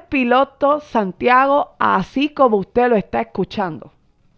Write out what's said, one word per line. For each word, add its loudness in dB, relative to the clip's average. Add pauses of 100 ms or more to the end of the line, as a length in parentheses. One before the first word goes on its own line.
Piloto 0
Santiago, 0
así -2
como 2
usted -2
lo 2
está -4
escuchando". -8 (460)